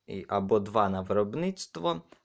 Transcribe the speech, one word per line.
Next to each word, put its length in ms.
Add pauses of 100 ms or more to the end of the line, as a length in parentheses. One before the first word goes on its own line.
і, 240
або 300
два 300
на 120
виробництво, 1000 (240)